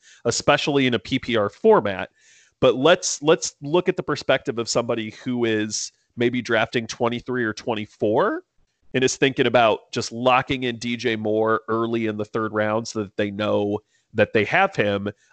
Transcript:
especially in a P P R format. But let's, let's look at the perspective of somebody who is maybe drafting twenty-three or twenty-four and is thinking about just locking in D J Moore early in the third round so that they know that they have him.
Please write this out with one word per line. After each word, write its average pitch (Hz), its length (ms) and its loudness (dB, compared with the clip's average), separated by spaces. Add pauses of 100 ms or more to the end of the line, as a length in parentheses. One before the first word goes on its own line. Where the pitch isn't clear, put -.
(260)
especially 139 640 2
in 123 60 0
a 113 60 0
P - 200 -4
P 117 180 -2
R 101 120 0
format. 101 640 2 (480)
But 123 160 4
let's, 156 480 2
let's - 380 2
look 156 260 -2
at 180 80 0
the - 80 -8
perspective 135 560 -2
of 113 100 -4
somebody 117 420 -2 (120)
who 123 220 -2
is 110 480 -2 (240)
maybe 120 240 0
drafting 113 440 -2
twenty-three 120 600 -4
or 107 80 -2
twenty-four 120 920 -2 (500)
and 131 120 0
is 127 100 -2
thinking 135 320 0
about 113 460 2
just - 180 -6
locking 127 520 0
in 120 140 -4
D 120 200 -6
J 113 180 0
Moore 110 540 0
early 113 380 -2
in 107 100 -4
the 107 80 -4
third 110 260 -4
round 107 380 -2
so 110 140 -4
that 95 120 -12
they 104 160 -2
know 104 480 -2 (340)
that - 200 2
they 110 100 4
have 190 320 0
him. 101 340 -2 (240)